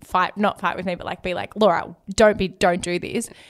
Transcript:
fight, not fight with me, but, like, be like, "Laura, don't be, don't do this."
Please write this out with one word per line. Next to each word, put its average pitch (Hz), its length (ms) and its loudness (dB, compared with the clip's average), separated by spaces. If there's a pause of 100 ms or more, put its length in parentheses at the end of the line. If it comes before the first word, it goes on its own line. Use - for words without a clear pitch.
fight, - 320 0
not 202 240 0
fight 175 160 -4
with 180 100 -8
me, 180 100 -4
but, 175 100 -14
like, 180 180 -8
be 180 100 -4
like, - 220 -8
"Laura, 185 400 2 (180)
don't 214 240 4
be, 190 120 -2
don't 180 320 0
do 175 180 -4
this." - 300 -6 (200)